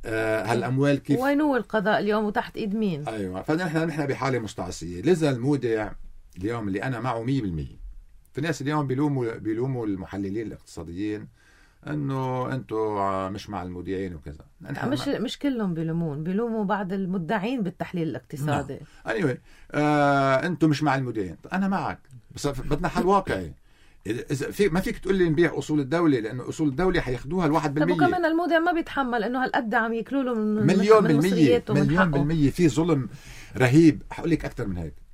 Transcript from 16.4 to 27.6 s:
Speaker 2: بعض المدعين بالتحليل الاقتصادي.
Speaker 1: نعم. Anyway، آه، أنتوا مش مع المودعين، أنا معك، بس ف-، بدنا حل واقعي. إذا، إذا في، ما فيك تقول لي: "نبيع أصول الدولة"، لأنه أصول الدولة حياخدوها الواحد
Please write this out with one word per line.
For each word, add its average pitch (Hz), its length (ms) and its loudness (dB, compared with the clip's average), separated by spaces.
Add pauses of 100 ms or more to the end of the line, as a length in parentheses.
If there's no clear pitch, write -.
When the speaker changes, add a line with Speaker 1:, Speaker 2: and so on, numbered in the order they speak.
Speaker 2:
بعض 196 280 -2
المدعين 196 680 -2
بالتحليل 175 460 -4
الاقتصادي. 143 720 -4 (260)
Speaker 1:
نعم. 226 100 -2
Anyway، 151 200 0 (360)
آه، 143 720 2
أنتوا 165 220 2
مش 143 140 2
مع 143 120 2
المودعين، 110 420 -4 (160)
أنا 190 160 0
معك، 147 300 -2 (360)
بس - 120 -6
ف-، 135 140 -2
بدنا 147 280 -2
حل - 180 0
واقعي. 131 460 0 (540)
إذا، 117 240 -4
إذا 143 200 -4
في، 202 180 2
ما 185 120 2
فيك 226 180 -4
تقول 190 160 0
لي: 180 140 4
"نبيع 151 300 2
أصول 151 220 0
الدولة"، 143 400 2
لأنه 110 280 -6
أصول 156 200 -2
الدولة 175 320 2
حياخدوها 135 460 -2
الواحد 147 280 2